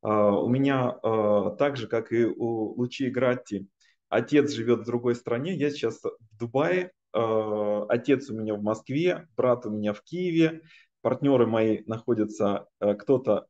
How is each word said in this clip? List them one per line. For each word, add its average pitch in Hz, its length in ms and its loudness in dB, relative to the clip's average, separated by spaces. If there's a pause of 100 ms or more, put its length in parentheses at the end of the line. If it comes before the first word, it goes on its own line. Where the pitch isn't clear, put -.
А, 104 340 4
у 82 120 0
меня, 131 540 0
э, 104 540 2
так 139 200 0
же, 113 100 -8
как 113 260 -4
и 117 120 4
у 113 500 -4
Лучи 123 340 -4
Гратти, 123 600 -2 (400)
отец 120 440 2
живет 113 280 2
в 107 40 -12
другой 120 300 -2
стране. 123 400 -4
Я 143 160 0
сейчас 139 320 -6
в - 340 -10
Дубае, 160 560 -2 (220)
э, 107 760 0
отец 123 400 0
у 104 60 -8
меня 110 200 -4
в 104 80 -6
Москве, 139 760 -4
брат 120 300 0
у 107 40 -6
меня 107 220 -2
в 104 100 -8
Киеве, 165 600 0 (380)
партнеры 127 460 4
мои 110 400 2
находятся, 107 800 -2 (140)
э, 104 140 2
кто-то 123 560 0